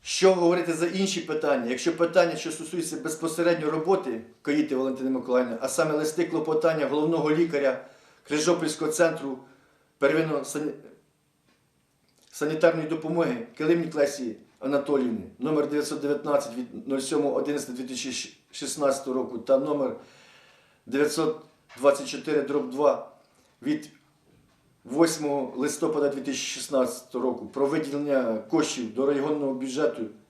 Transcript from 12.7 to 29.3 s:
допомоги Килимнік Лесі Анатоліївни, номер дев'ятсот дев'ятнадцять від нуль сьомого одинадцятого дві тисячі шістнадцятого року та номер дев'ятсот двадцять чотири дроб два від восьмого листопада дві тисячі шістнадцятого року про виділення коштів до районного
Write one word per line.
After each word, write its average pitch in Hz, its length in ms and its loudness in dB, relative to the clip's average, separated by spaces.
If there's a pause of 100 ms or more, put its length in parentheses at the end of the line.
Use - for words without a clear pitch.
допомоги 156 600 -2 (100)
Килимнік 165 380 2
Лесі 135 400 0 (240)
Анатоліївни, 131 640 0 (160)
номер 147 300 0
дев'ятсот 147 300 -2
дев'ятнадцять 143 580 -2
від 127 300 -10
нуль 135 120 0
сьомого 143 360 0
одинадцятого 131 420 -2
дві 127 100 -8
тисячі 127 500 -8 (140)
шістнадцятого 135 680 -2
року 123 200 -4
та 135 200 4
номер 139 380 0 (920)
дев'ятсот 147 560 0 (360)
двадцять 139 300 4
чотири 147 340 -2
дроб 127 300 -2
два 135 400 0 (500)
від 151 280 -4 (960)
восьмого 143 760 0
листопада 147 500 0
дві 139 120 -6
тисячі 127 240 -4
шістнадцятого 127 800 -2
року 123 220 -2
про 139 220 0
виділення 139 680 0 (120)
коштів 131 460 0
до 131 100 0
районного 143 480 0